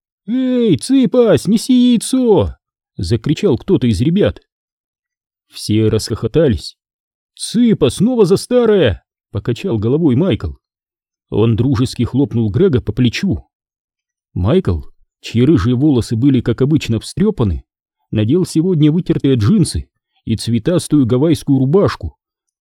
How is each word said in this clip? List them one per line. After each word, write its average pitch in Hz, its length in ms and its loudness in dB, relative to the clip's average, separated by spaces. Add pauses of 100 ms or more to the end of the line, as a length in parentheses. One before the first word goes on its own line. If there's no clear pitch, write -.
(280)
«Эй, 247 480 0
Цыпа, 240 600 2
снеси 214 340 0
яйцо!» 240 840 2 (460)
закричал 123 560 -2
кто-то 143 300 0
из 104 140 0
ребят. 165 400 0 (1080)
Все 110 400 -2
расхохотались. 113 880 -2 (580)
«Цыпа 202 560 0
снова 226 360 2
за 185 100 2
старое!» 208 680 0 (280)
покачал 117 460 -4
головой 131 380 0
Майкл. 135 380 -2 (760)
Он 113 260 0
дружески 120 460 -2
хлопнул 117 480 -2
Грега 131 300 0
по - 120 -8
плечу. 123 540 -2 (880)
Майкл, 98 480 0 (380)
чьи - 220 -2
рыжие 127 340 2
волосы 123 400 0
были, 127 240 2
как 117 220 -2
обычно, 131 380 0
встрёпаны, 131 640 -2 (460)
надел 120 340 0
сегодня 160 460 0
вытертые 156 460 0
джинсы 120 520 0 (360)
и - 120 -4
цветастую 139 720 0
гавайскую 135 520 0
рубашку, 135 580 0 (440)